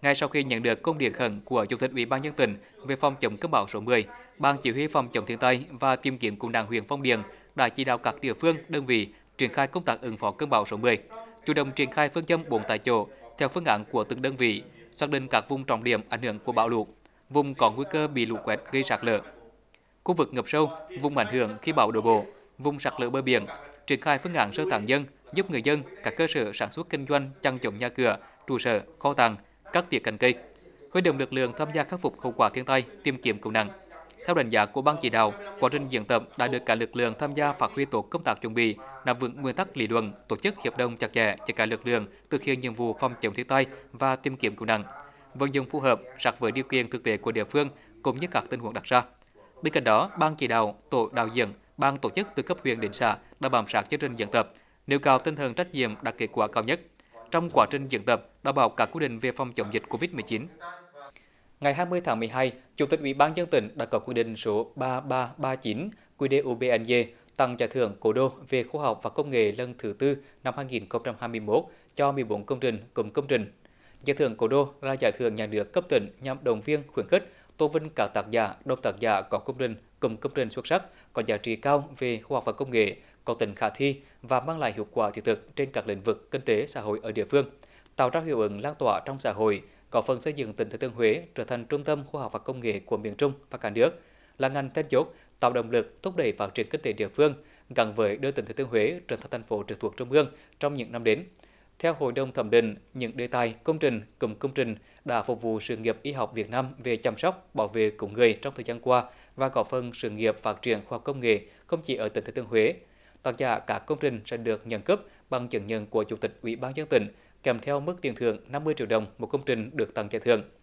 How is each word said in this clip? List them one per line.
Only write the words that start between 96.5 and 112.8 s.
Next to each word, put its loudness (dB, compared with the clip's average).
triển -2
kinh -4
tế -2
địa -4
phương, 4
gắn 0
với 2
đưa -2
tỉnh -4
Thừa -12
Thiên -4
Huế 2
trở -4
thành -12
thành -6
phố -4
trực -8
thuộc -6
Trung -6
ương 4
trong 0
những -8
năm -8
đến. 4
Theo 2
Hội -2
đồng -2
thẩm -4
định, 6
những -6
đề -4
tài, 0
công 0
trình, 2
cụm -2
công -4
trình -2
đã 0
phục -4
vụ -2
sự -6
nghiệp 0
y -6
học -4
Việt -4
Nam -2
về 0
chăm -2
sóc, -2
bảo 0
vệ, 2
cứu -8
người 6
trong -6
thời -10
gian -6
qua 4
và 0
góp 0
phần -4
sự -6
nghiệp 2
phát -2
triển 0
khoa -8
học -8
công -6
nghệ 4
không -2
chỉ -4
ở -2
tỉnh -4
Thừa -10
Thiên -6
Huế. 4